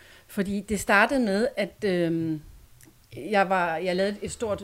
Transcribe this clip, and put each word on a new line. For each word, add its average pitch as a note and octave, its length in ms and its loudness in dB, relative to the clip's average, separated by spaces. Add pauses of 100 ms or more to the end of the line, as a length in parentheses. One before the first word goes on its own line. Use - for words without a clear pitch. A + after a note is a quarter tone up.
(280)
Fordi G3+ 400 -4
det G#3 120 -2
startede A#3 400 4
med, G#3+ 260 2 (100)
at, - 280 -4
øhm, E3 560 0 (760)
jeg F#3 320 0
var, F3 280 0
jeg F3+ 200 -2
lavede G3+ 260 0
et F3+ 100 -8
stort, G3+ 320 -6